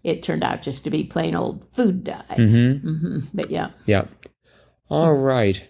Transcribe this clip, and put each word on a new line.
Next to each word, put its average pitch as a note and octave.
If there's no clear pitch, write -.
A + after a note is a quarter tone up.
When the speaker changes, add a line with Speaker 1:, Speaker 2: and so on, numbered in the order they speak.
Speaker 1:
it F3
turned D#3+
out -
just C3+
to D3+
be D#3
plain E3
old -
food F#3+
dye. -
Speaker 2:
Mm-hmm. A#2+
Speaker 1:
Mm-hmm. D#3+
But F#3
yeah. -
Speaker 2:
Yeah. G2+
All D#3
right. B2+